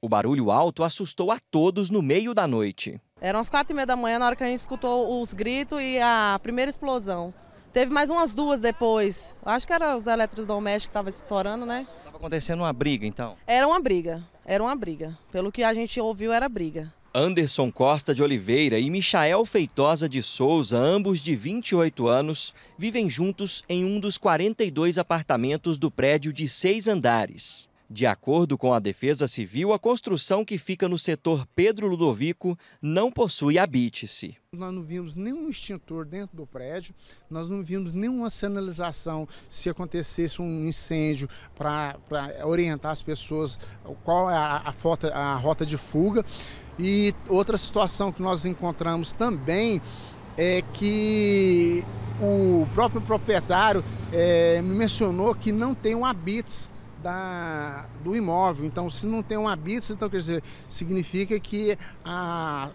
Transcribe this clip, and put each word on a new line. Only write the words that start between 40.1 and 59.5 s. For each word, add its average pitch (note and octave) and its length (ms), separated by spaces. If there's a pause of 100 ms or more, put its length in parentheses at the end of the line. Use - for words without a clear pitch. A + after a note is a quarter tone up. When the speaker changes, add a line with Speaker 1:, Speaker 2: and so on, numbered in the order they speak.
Speaker 3:
um D#3+ 260
incêndio D#3 640 (260)
pra, D3 440 (100)
pra C#3+ 380
orientar D#3+ 460
as D3 100
pessoas D#3 580 (420)
qual F3+ 280
é F3 40
a, D3+ 300
a D3+ 60
rota, D#3 420
a C#3+ 240
rota D3+ 300
de D3+ 100
fuga. G3+ 480 (540)
E G3+ 360 (140)
outra G3 300
situação G3+ 520
que F3 120
nós F3+ 240
encontramos E3+ 640
também F#3+ 720 (560)
é F3+ 240 (100)
que G3+ 1120 (340)
o F#3+ 560
próprio A3+ 280
proprietário, G3+ 800 (260)
é, E3+ 520
me F#3 120
mencionou G#3 600
que G#3+ 180
não A#3+ 220
tem A3 200
um A#3 100
habites G#3+ 680 (300)
da, E3+ 800 (180)
do F3+ 140
imóvel. F3 480
Então, F3 240
se - 160
não A3 180
tem G#3+ 140
um G#3+ 100
habites, G3 440